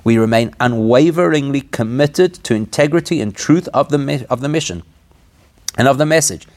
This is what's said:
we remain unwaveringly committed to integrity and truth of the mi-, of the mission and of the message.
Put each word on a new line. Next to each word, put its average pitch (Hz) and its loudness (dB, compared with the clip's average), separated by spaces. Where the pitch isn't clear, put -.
we 113 4
remain 113 2
unwaveringly 139 2
committed 147 0
to - -2
integrity 147 -2
and 104 -4
truth 165 0
of 139 0
the 147 0
mi-, 139 -4
of 123 -4
the 139 -4
mission 147 -4
and 120 2
of 135 4
the 151 2
message. 151 -2